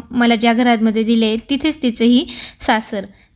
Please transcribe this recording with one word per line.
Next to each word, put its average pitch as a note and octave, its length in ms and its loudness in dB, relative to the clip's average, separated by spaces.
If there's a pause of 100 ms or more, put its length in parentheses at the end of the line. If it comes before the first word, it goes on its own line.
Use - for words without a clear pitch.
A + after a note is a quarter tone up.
(120)
मला A#3+ 240 2
ज्या A#3 180 2
घरामध्ये A3+ 500 2
दिले A3+ 340 0 (120)
तिथेच D4 320 -2
तिचंही A#3+ 440 2 (360)
सासर. A3 440 -4 (300)